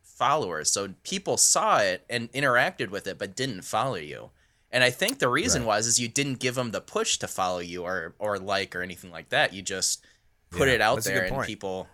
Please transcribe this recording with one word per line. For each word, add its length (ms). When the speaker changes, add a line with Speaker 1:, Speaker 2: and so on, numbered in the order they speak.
Speaker 1:
followers. 680
So 320
people 340
saw 400
it 320
and 220
interacted 580
with 160
it, 140
but 160
didn't 260
follow 360
you. 340
And 120
I 60
think 300
the 100
reason 320
Speaker 2:
Right. 60
Speaker 1:
was 80
is 140
you 80
didn't 320
give 180
'em 140
the 100
push 380
to 80
follow 320
you 240
or, 340
or 220
like 360
or 60
anything 300
like 180
that. 240
You 80
just 420
put 180
Speaker 2:
Yeah, 80
Speaker 1:
it 60
out 140
Speaker 2:
that's 100
a 40
Speaker 1:
there 120
Speaker 2:
good 60
Speaker 1:
and 80
Speaker 2:
point. 120
Speaker 1:
people, 460